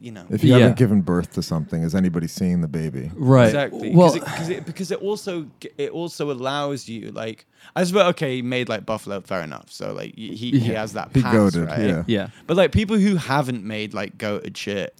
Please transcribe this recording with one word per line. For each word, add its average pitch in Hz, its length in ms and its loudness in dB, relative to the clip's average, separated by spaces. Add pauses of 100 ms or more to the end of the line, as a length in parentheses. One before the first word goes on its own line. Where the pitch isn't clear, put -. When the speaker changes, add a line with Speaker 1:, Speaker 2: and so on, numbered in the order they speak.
Speaker 1:
you 120 100 -14
know. 98 180 -16
Speaker 2:
If 104 140 -2
you - 80 8
Speaker 3:
Yeah. 123 80 10
Speaker 2:
haven't 110 180 6
given 107 240 4
birth 87 320 0
to 92 80 -4
something, 82 420 -4
is 82 120 -2
anybody 87 320 0
seeing 90 320 -2
the 82 80 -2
baby? 76 480 -6
Speaker 3:
Right. 127 300 6
Speaker 1:
Exactly. 131 500 0
Speaker 3:
Well 175 140 8
Speaker 1:
'Cause 139 80 2
it, - 80 -6
'cause 160 240 -8
it, 175 160 -6
because 180 260 -8
it 190 100 -6
also 190 460 -6 (140)
g-, - 160 -14
it 143 140 -6
also 160 400 -6
allows 139 580 -4
you, 107 220 -10
like, 110 340 -10 (320)
I 185 80 2
suppose, 185 260 4
okay, 135 260 -2
he 127 40 -4
made, 123 260 -2
like, 107 180 -6
Buffalo, 104 360 -6
fair 92 200 -6
enough. 67 300 -12
So, 50 220 -10
like, 50 240 -12
y-, 110 160 -12
he, 120 180 -6
he 139 60 4 (140)
Speaker 3:
Yeah. 110 100 -2
Speaker 1:
has 107 120 -8
that 101 200 -10
Speaker 2:
He 135 80 4
Speaker 1:
pass, 120 120 0
Speaker 2:
goated, 90 340 4
Speaker 1:
right? 78 220 -2
Speaker 2:
yeah. 85 180 0
Speaker 3:
Yeah. 101 200 0 (180)
Speaker 1:
But, 170 120 0
like, 175 160 4
people 214 240 2
who 196 180 4
haven't 131 480 -2
made, 107 300 -8
like, 104 240 -8
goated 104 400 -6
shit, 101 420 -6